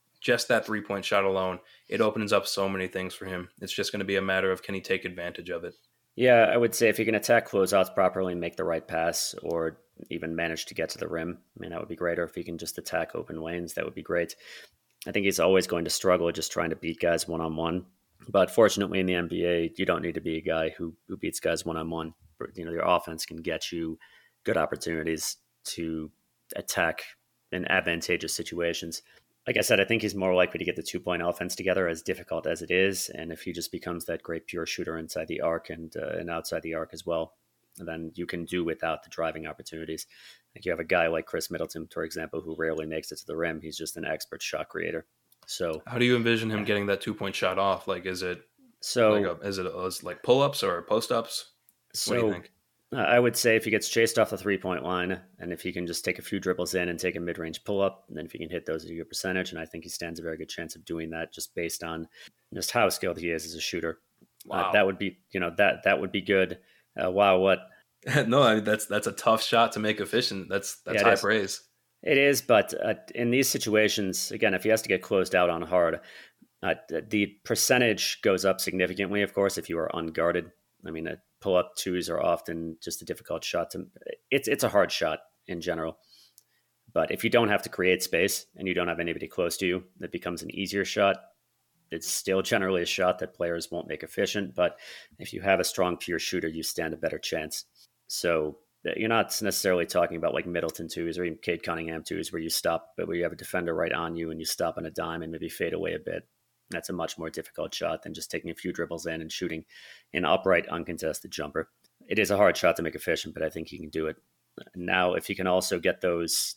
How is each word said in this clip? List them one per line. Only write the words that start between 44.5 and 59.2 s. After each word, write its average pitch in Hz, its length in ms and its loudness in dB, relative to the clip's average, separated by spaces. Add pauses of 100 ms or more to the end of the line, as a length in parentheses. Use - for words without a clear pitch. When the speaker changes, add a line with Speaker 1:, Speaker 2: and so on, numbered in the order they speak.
Speaker 2:
creator. 82 360 -6 (420)
So 80 400 -4
Speaker 1:
how 123 100 -6
do 120 80 4
you 123 100 6
envision 113 360 2
him 104 80 0
Speaker 2:
Yeah. 101 60 -4
Speaker 1:
getting 104 220 2
that 98 140 0
two-point 101 340 -4
shot 92 220 0
off? 95 300 2
Like, 90 180 -2
is 90 160 -4
it 90 200 -4 (400)
Speaker 2:
So 110 320 6
Speaker 1:
like 104 120 6
a, 87 220 -4
is 98 100 -2
it 92 80 -2
a, 90 200 -4
is 90 140 -6
it, - 40 -14
like, 87 200 -10
pull-ups 139 380 4
or 87 220 0
post-ups? - 680 -2 (560)
What 107 60 0
do - 0 -
you 120 60 2
Speaker 2:
So, 110 140 4
Speaker 1:
think? 87 180 -12 (420)
Speaker 2:
uh, 139 40 -4
I 110 220 6
would 120 180 4
say 113 180 6
if 107 80 4
he 107 80 -4
gets 107 160 2
chased 113 320 2
off 107 120 4
the 104 60 -4
three-point 92 460 -2
line, 90 380 -2 (180)
and 87 140 -6
if - 80 -10
he 90 100 -6
can 90 160 -4
just 85 160 -6
take 92 160 -2
a - 40 -14
few 98 160 -4
dribbles 90 360 -2
in 87 140 0
and 85 100 -4
take 92 160 -2
a 98 40 -6
mid-range 85 440 -8
pull-up, 98 460 0
and - 80 -12
then 82 80 -8
if 80 60 -14
he - 80 -12
can 82 100 -10
hit 87 160 -8
those 80 180 -4
at 82 80 -14
a 82 40 -10
good 82 120 -10
percentage, 92 440 -4